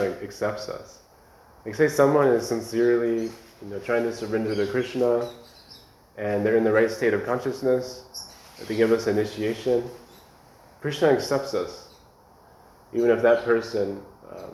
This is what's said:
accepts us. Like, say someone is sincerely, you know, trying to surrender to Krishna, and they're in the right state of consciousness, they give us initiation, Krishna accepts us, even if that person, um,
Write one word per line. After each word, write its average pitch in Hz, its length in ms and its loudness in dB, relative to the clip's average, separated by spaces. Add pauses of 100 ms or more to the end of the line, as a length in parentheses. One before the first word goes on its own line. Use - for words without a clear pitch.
(240)
accepts 104 460 -6
us. - 300 -14 (680)
Like, 107 100 -10
say 151 140 4
someone 143 380 4
is 117 200 2
sincerely, 117 800 0
you - 440 -14
know, 101 100 -8
trying 117 240 -2
to 113 120 -4
surrender 110 400 -2
to 101 160 0
Krishna, 120 580 0 (880)
and 104 280 -2
they're 110 120 4
in 110 60 4
the 110 80 4
right 110 180 4
state 110 240 0
of 101 120 -2
consciousness, 127 760 -2 (640)
they 110 80 -4
give 113 160 4
us 113 160 2
initiation, 110 760 -2 (1000)
Krishna 147 280 0
accepts - 440 0
us, - 360 -6 (1040)
even 120 160 2
if 113 120 4
that 117 220 4
person, 110 580 -2 (300)
um, 95 220 -16